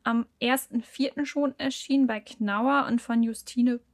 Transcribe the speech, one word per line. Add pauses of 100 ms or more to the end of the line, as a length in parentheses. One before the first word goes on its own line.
am (120)
ersten
vierten
schon
erschienen
bei
Knauer
und
von
Justine (140)